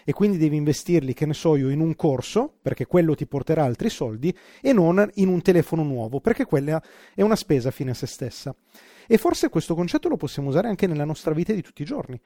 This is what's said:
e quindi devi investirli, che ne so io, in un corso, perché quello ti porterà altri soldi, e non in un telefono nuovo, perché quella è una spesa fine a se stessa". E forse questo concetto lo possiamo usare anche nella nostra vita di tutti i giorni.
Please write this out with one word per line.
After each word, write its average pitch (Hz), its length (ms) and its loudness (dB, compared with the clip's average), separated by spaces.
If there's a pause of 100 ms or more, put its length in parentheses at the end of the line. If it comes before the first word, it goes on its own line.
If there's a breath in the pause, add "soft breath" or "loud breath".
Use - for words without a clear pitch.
e - 80 -4
quindi 196 260 2
devi 151 200 2
investirli, 147 560 0
che 156 140 -4
ne 156 60 0
so 156 220 2
io, 135 140 2
in 143 120 0
un 160 140 0
corso, 170 560 0 (100)
perché 127 260 -4
quello 170 280 4
ti 139 120 -6
porterà 156 360 0
altri 131 260 0
soldi, 127 460 -4 (240 soft breath)
e 277 140 2
non 190 420 4
in 190 120 2
un 180 160 2
telefono 170 400 2
nuovo, 127 360 -4
perché 135 260 0
quella 151 360 0 (340 soft breath)
è 190 60 0
una 214 140 4
spesa 135 340 0
fine 131 220 -6
a 120 40 -4
se - 120 -8
stessa". - 480 -10 (560 soft breath)
E 226 60 8
forse 339 320 0
questo - 240 -2
concetto 175 340 -2
lo 330 100 -2
possiamo 139 320 -6
usare 170 180 0
anche 202 180 -2
nella 151 180 -2
nostra 156 300 -4
vita 170 180 -2
di 190 120 -4
tutti - 180 -14
i 143 40 -8
giorni. 165 400 -10